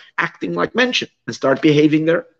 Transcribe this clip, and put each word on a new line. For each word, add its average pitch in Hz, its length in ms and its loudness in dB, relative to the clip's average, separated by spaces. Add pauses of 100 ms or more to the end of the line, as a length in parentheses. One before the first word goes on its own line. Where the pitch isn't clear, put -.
(160)
acting 170 380 -6
like 170 200 -4
mention, 247 340 -2 (180)
and 117 100 -8
start 135 240 0
behaving 156 460 4
there. 165 200 -2 (140)